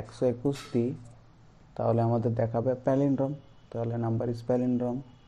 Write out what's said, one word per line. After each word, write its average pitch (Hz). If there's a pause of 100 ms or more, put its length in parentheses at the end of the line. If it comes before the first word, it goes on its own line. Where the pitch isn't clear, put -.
একশো - (100)
একুশ 139 (160)
দিই 120 (880)
তাহলে 117
আমাদের 117 (100)
দেখাবে 117 (140)
palindrome, 135 (360)
তাহলে 117 (100)
number 117
is 117
palindrome। 123 (280)